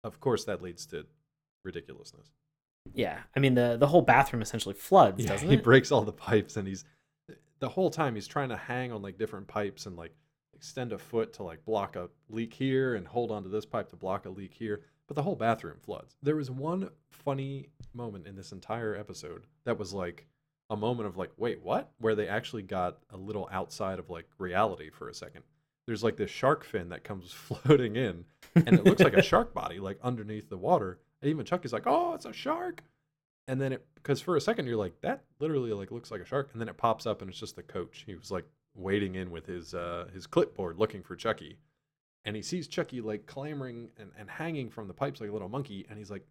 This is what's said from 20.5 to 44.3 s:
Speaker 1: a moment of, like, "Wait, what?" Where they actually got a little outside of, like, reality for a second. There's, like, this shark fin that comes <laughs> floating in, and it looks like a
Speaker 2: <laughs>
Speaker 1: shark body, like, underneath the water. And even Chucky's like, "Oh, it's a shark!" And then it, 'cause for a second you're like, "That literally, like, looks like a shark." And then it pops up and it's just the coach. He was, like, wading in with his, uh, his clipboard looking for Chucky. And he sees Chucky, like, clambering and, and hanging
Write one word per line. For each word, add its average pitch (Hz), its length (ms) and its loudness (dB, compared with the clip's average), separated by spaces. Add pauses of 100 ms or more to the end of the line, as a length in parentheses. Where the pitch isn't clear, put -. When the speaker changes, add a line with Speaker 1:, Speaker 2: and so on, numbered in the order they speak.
Speaker 1:
a 110 60 -2
moment 110 320 0
of, 87 100 -6
like, 90 200 -4
"Wait, 113 240 -2
what?" 135 380 -2
Where 110 160 4
they 104 120 0
actually 107 360 -4
got 92 360 -2 (100)
a 101 80 -16
little 98 340 -6
outside 95 480 -4
of, 87 100 -14
like, 85 180 -12 (100)
reality 90 520 0
for - 200 -14
a - 40 -14
second. - 300 -16 (420)
There's, 110 180 -4
like, 110 140 4
this 98 140 -2
shark 147 340 2
fin 87 240 -6
that 87 140 -12
comes 95 280 -12
<laughs> - 20 -18
floating 127 640 4
in, 95 300 -2 (300)
and 165 140 8
it 185 160 8
looks 196 160 10
like 170 120 8
a 196 80 8
Speaker 2:
<laughs> - 0 -
Speaker 1:
shark - 320 4
body, 85 260 -6
like, 98 220 -6
underneath 107 480 -6
the 98 80 -8
water. 101 420 0 (220)
And 139 80 0
even 151 160 -2
Chucky's 143 280 -4
like, 113 140 -2
"Oh, 330 260 2
it's - 120 -10
a - 80 -14
shark!" 339 500 -6 (640)
And 131 120 -2
then 135 140 0
it, - 120 -8 (180)
'cause 139 180 0
for 180 160 0
a 139 40 4
second 214 260 0
you're 117 100 0
like, 95 240 -2
"That 269 240 -4 (140)
literally, 135 340 0
like, 98 180 -8
looks 117 200 -12
like 101 100 -8
a 87 40 -14
shark." 139 280 -2
And 113 80 -6
then 110 80 -4
it - 80 -14
pops 113 280 2
up 107 160 -2
and 98 80 -10
it's 90 100 -14
just - 180 -12
the 87 60 -14
coach. - 420 -10
He 98 100 -12
was, - 160 -12
like, 90 140 -4 (300)
wading 95 400 0
in 92 160 -6
with 82 140 -12
his, 85 280 -10
uh, 87 400 -6
his 90 140 -14
clipboard 92 520 0
looking 107 240 0
for 90 140 -12
Chucky. 104 400 -4 (680)
And 107 100 -6
he 107 60 -6
sees 175 260 -4
Chucky, 139 340 -4
like, 107 240 -6
clambering 135 720 -10
and, 101 200 -18
and 101 120 -16
hanging 156 400 -6